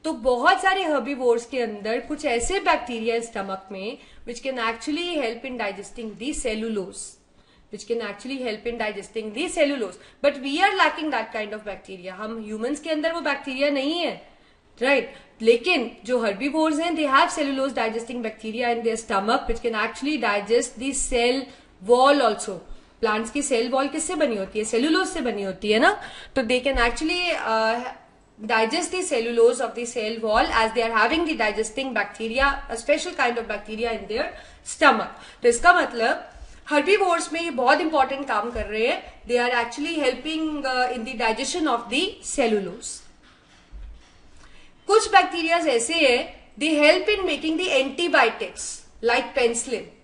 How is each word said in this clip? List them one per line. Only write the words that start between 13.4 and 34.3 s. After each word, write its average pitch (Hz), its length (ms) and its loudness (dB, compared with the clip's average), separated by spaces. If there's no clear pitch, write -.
नहीं 285 300 0
है, 240 280 -6
राइट? 269 320 2
लेकिन 240 640 4
जो 247 160 0
हर्बीवोर्स 285 580 0
हैं, 339 140 0
they 294 180 0
have 320 200 6
cellulose 277 440 -2
digesting 233 480 -4
bacteria 220 520 -2
in 226 80 -4
their 226 240 -2
stomach 220 340 2
which 226 160 0
can 226 60 0
actually 233 520 -2
digest 214 580 0
the - 300 -4
cell 247 280 2
wall 269 320 8
also। 208 360 0
प्लांट्स 220 300 0
की 285 120 -4
सेल 240 260 0
वॉल 262 200 0
किससे 320 260 -4
बनी 285 220 0
होती 190 220 -6
है? 214 60 -2
सेलुलोज 320 440 2
से 330 120 -6
बनी 214 220 -4
होती 196 300 -2
है 214 60 4
ना। 381 240 4
तो 262 60 2
they 247 240 2
can 269 120 2
actually, 311 560 0
uh, 220 320 2
digest 226 460 0
the 359 220 -4
cellulose 233 480 4
of 233 140 -2
the 240 120 -6
cell 220 280 -4
wall 226 260 4
as 226 220 2
they 226 140 0
are 226 100 0
having 294 300 4
the 311 100 -2
digesting 220 580 -2
bacteria, 226 500 -2
a - 60 -6
special 320 380 0
kind 240 220 0
of 220 80 -4
bacteria 214 440 -6
in 214 220 -6
their 247 140 -2